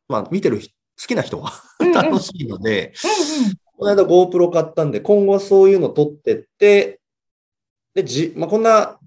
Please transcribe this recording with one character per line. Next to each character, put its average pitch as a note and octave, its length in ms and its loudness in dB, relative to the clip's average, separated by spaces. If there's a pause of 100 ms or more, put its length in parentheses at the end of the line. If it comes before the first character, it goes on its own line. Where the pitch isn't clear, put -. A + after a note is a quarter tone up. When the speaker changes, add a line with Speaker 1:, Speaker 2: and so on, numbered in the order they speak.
Speaker 1:
ま A#2+ 120 -4
あ、 F#2+ 120 -10
見 F#3+ 80 -4
て F3 100 -2
る A2 120 -4
人、 - 120 -20 (280)
好 - 60 -18
き A#3+ 80 -4
な F3 80 -4
人 - 180 -10
は C#3+ 100 -12 (160)
<laughs> - 140 -20
Speaker 2:
う - 20 -2
ん F4 40 2
う - 20 2
ん。 F4 40 2
Speaker 1:
楽 C4+ 260 0
し - 160 -12
い C#3+ 120 -10
の G2 120 -10
で、 G2 340 -4 (100)
Speaker 2:
う E4+ 40 -4 (360)
ん - 40 0
う - 20 0
ん。 F#3 40 -6 (240)
Speaker 1:
こ G3+ 80 -6
の G3+ 100 0
間 G3 80 4
GoPro F3 500 2
買 D#3+ 80 0
っ D#3 120 -6
た D#3+ 120 -2
ん C#3 60 -4
で、 G3+ 100 -6
今 G#3 240 2
後 G3 80 2
は G3 60 2
そ G3 240 4
う F#3+ 60 8
い G3 60 4
う F#3 40 2
の C3+ 100 -2
撮 D3 160 0
っ - 40 -6
て - 260 -4
っ - 80 -14 (140)
て、 G3+ 440 2 (920)
で、 F#3+ 120 -2
じ-、 C3+ 320 -6
ま D#3+ 100 -6
あ、 - 20 -10
こ G#3 100 0
ん A3+ 40 -2
な A3 440 2